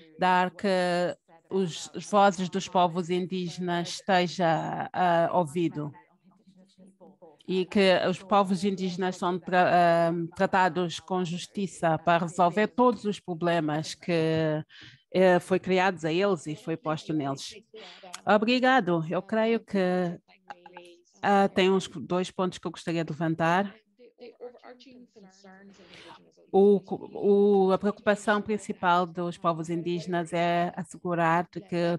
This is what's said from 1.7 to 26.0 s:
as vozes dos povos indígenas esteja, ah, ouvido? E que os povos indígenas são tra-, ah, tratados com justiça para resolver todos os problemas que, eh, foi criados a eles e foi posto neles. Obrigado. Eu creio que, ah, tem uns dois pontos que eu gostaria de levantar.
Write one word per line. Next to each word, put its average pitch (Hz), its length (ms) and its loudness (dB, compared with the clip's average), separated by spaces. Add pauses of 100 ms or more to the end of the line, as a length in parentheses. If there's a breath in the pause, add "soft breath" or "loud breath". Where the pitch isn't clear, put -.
as 175 100 -10
vozes 196 460 2
dos 190 180 -6
povos 175 400 0
indígenas 180 840 -4
esteja, 160 960 -2
ah, 170 400 2
ouvido? 156 580 -2 (1600)
E 185 180 -2
que 190 320 4 (100)
os 185 140 -4
povos 190 400 0
indígenas 185 540 -4
são 185 200 -4
tra-, 170 720 4
ah, - 20 0 (240)
tratados 180 640 0
com 185 240 -4
justiça 170 720 -4
para 170 280 2
resolver 175 420 2
todos 247 360 0
os 208 140 -4
problemas 165 720 -2
que, 160 720 -2 (500 loud breath)
eh, 180 280 6
foi 185 180 0
criados 185 460 0
a 160 80 -2
eles 185 340 0
e 151 80 -8
foi 160 220 -8
posto 156 360 -6
neles. 139 440 -6 (680 loud breath)
Obrigado. 214 840 2
Eu 170 100 -4
creio 220 380 -2
que, 180 580 -2 (1040)
ah, 196 280 2
tem 190 200 2
uns 190 200 0
dois 175 420 -4
pontos 185 280 -4
que - 100 -14
eu - 20 -8
gostaria 165 340 -6
de 160 60 -8
levantar. 165 640 -2 (2750 loud breath)